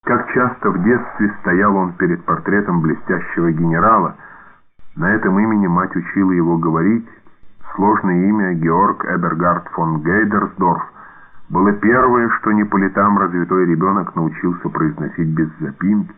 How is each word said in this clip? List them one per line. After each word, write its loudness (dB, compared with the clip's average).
Как -2
часто 0
в -2
детстве 0
стоял 2
он 0
перед -2
портретом 0
блестящего -2
генерала. 2
На -2
этом 0
имени 2
мать 0
учила 0
его 2
говорить. 0
Сложное 2
имя 0
Георг 0
Эбергард -2
фон -2
Гейдерсдорф 0
было 2
первое, 2
что -2
не 2
по -2
летам 2
развитой 0
ребёнок 0
научился -4
произносить -2
без 0
запинки. -2